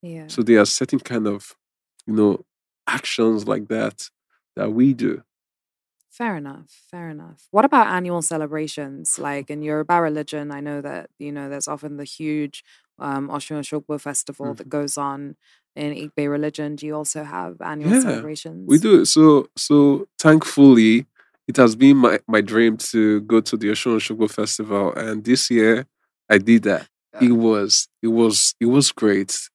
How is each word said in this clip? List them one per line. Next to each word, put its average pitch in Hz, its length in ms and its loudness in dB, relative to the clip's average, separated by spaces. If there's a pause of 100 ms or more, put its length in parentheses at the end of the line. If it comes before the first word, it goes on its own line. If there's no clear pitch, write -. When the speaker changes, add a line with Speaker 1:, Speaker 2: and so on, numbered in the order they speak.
Speaker 1:
Yeah. 165 280 -16
Speaker 2:
So 127 140 -6
there 113 180 4
are - 60 4
certain - 340 -4
kind 113 260 -6
of, 101 300 -10 (500)
you 110 80 -6
know, 104 300 2 (420)
actions 113 600 -2
like 104 220 -6
that 110 420 -6 (460)
that 107 160 -4
we 127 220 4
do. 117 280 -4 (880)
Speaker 1:
Fair 226 260 -8
enough, 143 300 -16 (240)
fair 175 180 -16
enough. 160 440 -20
What 208 120 2
about 269 220 4
annual 180 340 -4
celebrations? 151 1000 -8
Like, 143 300 -8
in 151 140 -10
Yoruba 151 400 -2
religion, 151 480 -6
I 143 100 -12
know 147 220 -10
that, 143 260 -14 (100)
you 147 140 -14
know, 143 160 -12
there's 143 200 -10
often 147 280 -12
the 143 80 -12
huge, 151 580 -10 (360)
um, 139 320 -8
Osun 147 300 -10
Osogbo 147 380 -8
festival 143 540 -10
that 113 120 -16
Speaker 2:
Mm-hmm. 139 40 -20 (120)
Speaker 1:
goes 143 180 -8
on 143 380 -8 (380)
in 147 200 -8
Igbe 147 360 -8
religion. 147 460 -6
Do 143 80 -16
you 151 100 -10
also 151 300 -8
have 147 380 -12
annual 151 300 -4
Speaker 2:
Yeah, 254 80 4
Speaker 1:
celebrations? 131 680 -8
Speaker 2:
we 139 100 6
do. 196 280 6
So, 156 500 6
so 143 500 2 (120)
thankfully, 135 880 6 (420)
it 120 80 -6
has 120 200 6
been 139 200 8
my, 117 320 4
my 110 140 2
dream 110 340 2 (160)
to 107 300 2
go 113 180 4
to 110 160 -4
the 107 120 -4
Osun 110 280 -2
Osogbo 110 340 -4
festival, 104 600 -4
and 107 320 -8
this 123 260 0
year 113 360 2 (420)
I 110 80 6
did 107 280 4
that. 92 240 -2 (260)
Speaker 1:
Yeah. 123 140 2
Speaker 2:
It 120 40 4
was, 110 560 0 (140)
it 113 60 -2
was, 113 520 2
it 117 60 0
was 139 260 2
great. 98 640 -2